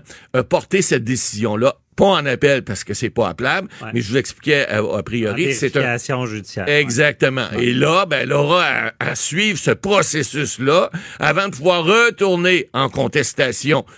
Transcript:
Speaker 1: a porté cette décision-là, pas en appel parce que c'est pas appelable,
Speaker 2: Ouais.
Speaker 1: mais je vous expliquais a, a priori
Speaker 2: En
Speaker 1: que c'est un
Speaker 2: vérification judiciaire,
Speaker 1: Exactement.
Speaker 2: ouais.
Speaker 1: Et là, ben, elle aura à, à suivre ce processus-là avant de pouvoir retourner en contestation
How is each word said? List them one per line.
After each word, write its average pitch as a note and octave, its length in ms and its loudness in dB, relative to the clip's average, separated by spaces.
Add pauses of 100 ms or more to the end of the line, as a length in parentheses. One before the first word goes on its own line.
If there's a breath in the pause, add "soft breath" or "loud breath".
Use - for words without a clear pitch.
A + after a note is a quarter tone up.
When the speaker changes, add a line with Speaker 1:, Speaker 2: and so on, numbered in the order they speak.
(320 loud breath)
Speaker 1:
a B2+ 140 0
porté F3+ 360 0
cette C3 220 0
décision-là, A2 720 0 (200)
pas - 100 4
en E3+ 200 2
appel C3+ 380 2
parce G2+ 200 -6
que G2+ 120 -6
c'est A2 160 -4
pas G#2+ 180 0
appelable, C#3+ 380 -2 (120 loud breath)
Speaker 2:
Ouais. A2+ 140 -12
Speaker 1:
mais A#2 80 -2
je G2 80 -6
vous B2 80 0
expliquais C3+ 480 0
a, G#2+ 140 0
a G#2 240 -2
priori A#2 420 -2
Speaker 2:
En C#3 40 0
Speaker 1:
que C3+ 40 -2
c'est C3 240 -2
un C3+ 40 2
Speaker 2:
vérification B2+ 440 -2
judiciaire, G#2+ 420 -8
Speaker 1:
Exactement. C#3+ 800 0 (100)
Speaker 2:
ouais. A#2+ 100 0
Speaker 1:
Et B2 100 2
là, E3 320 2
ben, C#3 160 0
elle C3 100 -2
aura D#3 300 2
à, A2+ 360 -2
à A#2+ 140 -4
suivre F#3 460 -2
ce - 100 0
processus-là D3 1200 0 (300 loud breath)
avant E3 300 0
de C3 60 -10
pouvoir E3+ 300 2
retourner F#3 880 4
en C3 160 0
contestation C3+ 960 0 (120 loud breath)